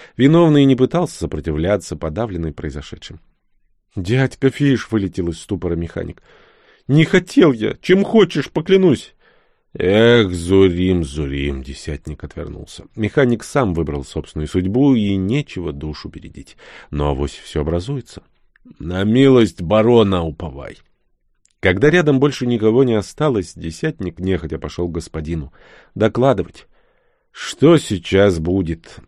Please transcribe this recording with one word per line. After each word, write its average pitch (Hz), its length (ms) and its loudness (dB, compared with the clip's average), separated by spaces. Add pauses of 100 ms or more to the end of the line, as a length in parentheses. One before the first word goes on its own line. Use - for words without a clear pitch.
(160)
Виновный 151 480 6
не 135 140 4
пытался 135 420 -2
сопротивляться, 80 760 -4
подавленный 82 560 -6
произошедшим. - 680 -14 (800)
«Дядька 127 520 0
Фиш!» — 139 420 0
вылетел 95 360 -2
из 82 140 -6
ступора 85 340 -4
механик. 82 480 -8 (640)
«Не 151 160 4
хотел 180 480 2
я! 107 300 -4
Чем 190 240 2
хочешь, 190 460 0
поклянусь!» 180 680 0 (640)
«Эх, 107 540 4
Зурим, 90 680 4
Зурим!» — 69 600 -6
десятник 71 600 -12
отвернулся. - 600 -16 (100)
Механик 117 480 0
сам 110 320 -2
выбрал 73 280 -4
собственную 76 440 -8
судьбу, 117 480 2
и 101 200 0
нечего 95 560 -4
душу 76 380 -12
бередить. - 480 -20 (320)
Но 73 200 -2
авось 69 240 -4
всё - 280 -8
образуется. 87 640 -8 (560)
«На 90 240 -6
милость 120 580 4
барона 104 600 2
уповай!» 71 560 -12 (800)
Когда 98 320 2
рядом 151 280 2
больше 131 280 0
никого 117 360 2
не 117 120 2
осталось, 107 600 -2
десятник 85 640 -8
нехотя 82 380 -4
пошёл 78 300 -6
к 82 60 -8
господину 80 600 -8 (400)
докладывать. 110 760 0 (640)
Что - 460 2
сейчас 95 640 0
будет, 82 580 -4 (100)